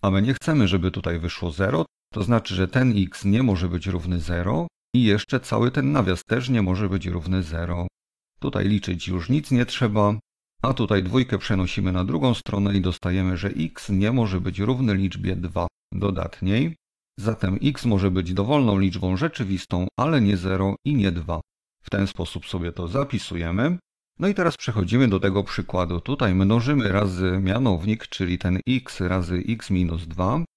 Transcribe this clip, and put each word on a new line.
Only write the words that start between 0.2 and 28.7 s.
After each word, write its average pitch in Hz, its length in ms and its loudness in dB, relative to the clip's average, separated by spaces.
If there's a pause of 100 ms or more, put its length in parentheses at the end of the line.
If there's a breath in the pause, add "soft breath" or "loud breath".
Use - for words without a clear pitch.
nie 127 120 2
chcemy, 139 340 2
żeby 90 240 2
tutaj 85 280 -4
wyszło 85 320 -4
zero, 104 340 0 (280)
to 107 100 -2
znaczy, 107 320 2
że 90 120 2
ten 127 300 2
x 95 280 -2
nie 107 180 4
może 92 260 2
być 87 180 -4
równy 87 320 -2
zero 87 480 -2 (280)
i 123 80 6
jeszcze 107 360 2
cały 117 320 0
ten 139 200 0
nawias 95 320 0
też 127 260 -2
nie 120 120 2
może 92 280 0
być 90 160 -2
równy 87 380 -2
zero. 85 440 -4 (540)
Tutaj 98 260 0
liczyć 95 400 -2
już 90 220 -4
nic 147 220 0
nie 123 140 2
trzeba, 107 500 2 (460)
a 127 120 0
tutaj 104 300 2
dwójkę 117 340 0
przenosimy 92 540 -2
na 90 140 0
drugą 127 280 0
stronę 101 440 -2
i 95 40 2
dostajemy, 92 560 0
że 98 120 -2
x - 400 -6
nie 101 220 2
może 104 300 0
być 90 180 -4
równy 120 360 2
liczbie 95 400 -2
dwa 87 320 -4 (240)
dodatniej. 98 840 -2 (440)
Zatem 101 440 -2
x 139 220 0
może 98 260 2
być 90 220 -2
dowolną 107 460 2
liczbą 95 380 0
rzeczywistą, 95 680 -2 (120)
ale 143 220 2
nie 101 160 4
zero 95 380 0 (100)
i 143 100 2
nie 98 160 2
dwa. 85 300 -4 (420)
W - 60 -18
ten 98 180 0
sposób - 380 -8
sobie 85 260 -4
to 87 160 -6
zapisujemy. 107 920 -2 (420)
No 185 80 0
i 202 60 0
teraz 175 240 0
przechodzimy 107 500 2
do 98 120 4
tego 98 240 2
przykładu. 87 560 -2
Tutaj 120 360 0
mnożymy 113 560 4
razy 92 520 2
mianownik, 104 640 0
czyli 90 300 -2
ten 90 300 0
x 127 340 -4